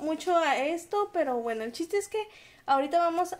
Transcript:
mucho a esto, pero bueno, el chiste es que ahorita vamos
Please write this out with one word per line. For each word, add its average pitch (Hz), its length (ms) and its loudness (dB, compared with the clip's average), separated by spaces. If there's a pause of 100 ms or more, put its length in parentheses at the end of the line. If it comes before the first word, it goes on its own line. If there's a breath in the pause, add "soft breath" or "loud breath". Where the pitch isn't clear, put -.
mucho 320 360 0
a 285 220 4
esto, 339 540 -2
pero 269 260 0
bueno, 226 260 -4
el 233 80 -6
chiste 339 260 -2
es 403 100 -4
que 427 140 -4 (440 loud breath)
ahorita 285 320 2
vamos 339 420 0